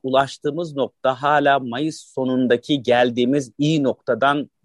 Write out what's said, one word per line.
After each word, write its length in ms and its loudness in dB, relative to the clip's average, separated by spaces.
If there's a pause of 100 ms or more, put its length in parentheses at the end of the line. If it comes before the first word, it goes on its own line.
ulaştığımız 720 -2
nokta 460 -4
hala 380 2
Mayıs 560 -6
sonundaki 680 0
geldiğimiz 720 2
iyi 260 2
noktadan 640 -2 (160)